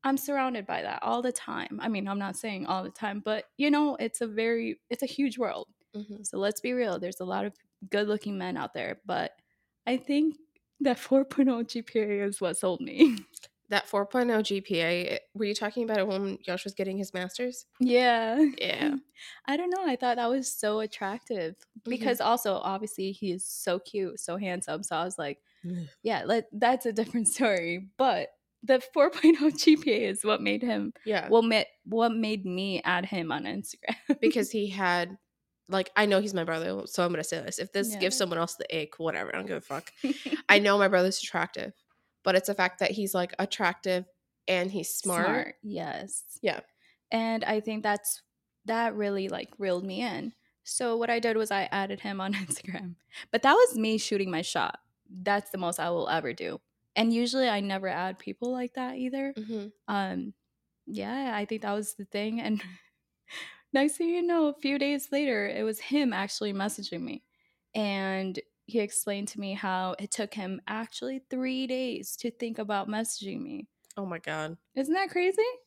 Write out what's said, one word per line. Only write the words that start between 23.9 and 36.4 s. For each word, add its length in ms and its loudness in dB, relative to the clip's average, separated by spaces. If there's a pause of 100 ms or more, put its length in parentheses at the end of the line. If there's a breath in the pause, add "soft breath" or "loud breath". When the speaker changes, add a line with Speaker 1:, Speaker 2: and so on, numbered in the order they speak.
Speaker 1:
so 160 -6
handsome. 460 -4
So 140 -6
I 80 0
was 140 -6
like, 200 -6 (280 loud breath)
Speaker 2:
Ugh. 200 -6 (160 loud breath)
Speaker 1:
yeah, 240 -2
let, 260 2
that's 320 2
a 80 0
different 360 0
<laughs> 80 0
story. 600 0
But 320 2 (340)
the 180 6 (120)
four 180 8
point 300 8
oh 100 6
G 260 8
P 160 0
A 180 2
is 140 -6
what 180 2
made 200 0
him, 300 -2 (140)
Speaker 2:
Yeah. 240 0
Speaker 1:
what 140 8
ma-, 200 4 (220)
what 280 2
made 300 0
me 400 -2
add 220 0
him 260 -2
on 120 -4
Instagram. 520 -6 (120)
<laughs> 120 2
Speaker 2:
Because 300 2
he 180 -2
had, 480 0 (540)
like, 260 0
I 80 6
know 160 6
he's 140 -2
my 100 0